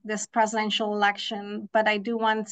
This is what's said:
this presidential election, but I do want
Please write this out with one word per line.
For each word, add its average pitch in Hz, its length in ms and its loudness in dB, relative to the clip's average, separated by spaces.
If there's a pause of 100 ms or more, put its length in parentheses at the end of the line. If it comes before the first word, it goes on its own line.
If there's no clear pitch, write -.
this 214 220 -4
presidential 214 680 0
election, 208 800 -2
but 220 160 4
I 214 100 2
do 226 200 -2
want 220 340 2